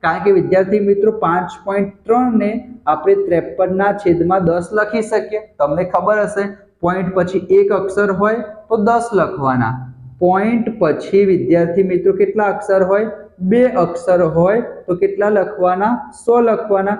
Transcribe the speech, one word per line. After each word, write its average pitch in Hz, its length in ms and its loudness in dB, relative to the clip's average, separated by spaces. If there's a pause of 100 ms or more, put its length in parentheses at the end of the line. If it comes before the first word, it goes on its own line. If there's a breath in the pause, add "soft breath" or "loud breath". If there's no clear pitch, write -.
કારણ 175 220 -2
કે 202 80 4
વિદ્યાર્થી 190 480 2
મિત્રો, 202 320 2
પાંચ 180 380 -2 (160)
પોઇન્ટ 196 280 -2 (120)
ત્રણ 240 320 2
ને 214 360 -2 (140)
આપણે 156 280 2
ત્રેપન 185 640 -2
ના 202 160 0
છેદમાં 180 520 0
દસ 175 280 0
લખી 208 280 -2
શકીએ. 214 380 -4 (200)
તમને 151 240 0
ખબર 190 360 0
હશે, 202 360 -4 (260)
પોઇન્ટ 185 320 -2
પછી 185 240 0
એક 196 340 2
અક્ષર 196 400 0
હોય 202 220 0 (360)
તો 220 80 0
દસ 233 360 0
લખવાના. 131 800 -2 (260)
પોઇન્ટ 214 600 0
પછી 185 460 2
વિદ્યાર્થી 170 580 2
મિત્રો 180 300 0
કેટલા 196 300 0
અક્ષર 196 400 0
હોય? 202 240 0 (320)
બે 185 280 2
અક્ષર 180 560 0
હોય 170 380 2
તો - 340 -6
કેટલા 196 340 0
લખવાના? 190 840 -2 (140)
સો 240 160 4
લખવાના. 208 580 0